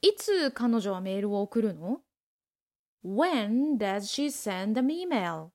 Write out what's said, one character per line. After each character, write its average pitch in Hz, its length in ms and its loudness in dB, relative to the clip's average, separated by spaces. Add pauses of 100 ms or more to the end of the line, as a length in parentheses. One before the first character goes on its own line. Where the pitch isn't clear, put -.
い 415 160 6
つ 349 320 2
彼 233 320 0
女 196 100 -2
は 185 100 -4
メ 190 180 -2
ー - 20 -2
ル 202 140 0
を 202 80 0
送 226 180 0
る 208 140 0
の？ 180 260 -6 (1040)
When 247 720 2
does 202 300 -2
she 285 240 -2
send 208 480 -2
an 254 80 2
email? 208 680 -2